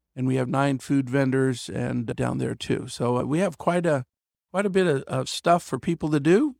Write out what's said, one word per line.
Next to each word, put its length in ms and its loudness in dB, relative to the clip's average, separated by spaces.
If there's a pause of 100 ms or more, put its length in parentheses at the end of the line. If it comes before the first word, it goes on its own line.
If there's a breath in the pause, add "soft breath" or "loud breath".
(160)
And 100 -2
we 100 2
have 120 0
nine 300 0
food 320 0
vendors 580 0
and, 400 -4
uh, 60 -6
down 240 -2
there 160 -2
too. 340 -4
So, 300 -2
uh, 60 -2
we 160 0
have 180 -2
quite 260 0
a, 220 0 (440)
quite 140 0
a 60 -2
bit 160 2
of, 160 2
of 260 -4
stuff 340 2
for 160 -6
people 320 -2
to 80 4
do, 420 4